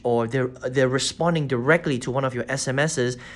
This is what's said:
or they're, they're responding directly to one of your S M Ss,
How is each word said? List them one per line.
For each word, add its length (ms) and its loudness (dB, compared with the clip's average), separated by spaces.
or 240 2
they're, 220 0
they're 400 0
responding 580 0
directly 540 2
to 100 -4
one 140 0
of 100 -2
your 140 -4
S 180 -4
M 140 0
Ss, 360 0